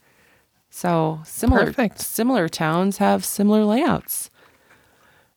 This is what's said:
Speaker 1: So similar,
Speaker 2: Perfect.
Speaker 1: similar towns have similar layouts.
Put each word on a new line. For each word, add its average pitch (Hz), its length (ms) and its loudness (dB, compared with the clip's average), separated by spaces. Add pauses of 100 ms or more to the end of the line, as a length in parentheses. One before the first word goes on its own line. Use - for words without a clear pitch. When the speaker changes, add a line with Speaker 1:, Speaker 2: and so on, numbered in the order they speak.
(800)
Speaker 1:
So 160 460 -2
similar, 233 400 2
Speaker 2:
Perfect. - 360 -2
Speaker 1:
similar 226 500 0
towns 175 480 0
have 196 260 2
similar 208 400 2
layouts. 220 640 0 (1080)